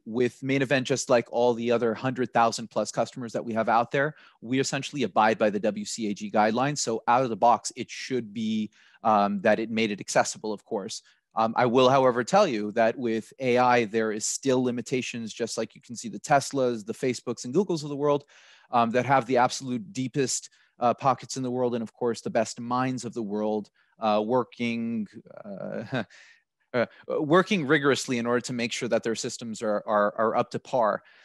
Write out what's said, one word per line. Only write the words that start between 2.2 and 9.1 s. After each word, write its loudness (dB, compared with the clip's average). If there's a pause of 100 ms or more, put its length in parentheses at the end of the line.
thousand 2
plus -2
customers -6
that -4
we -6
have 0
out 2
there, 0 (260)
we -2
essentially -4
abide 4
by 2
the -2
W -2
C -6
A -4
G -10
guidelines. 2
So -4
out 4
of -2
the -6
box, 4
it -10
should -6
be, -2 (340)
um, 4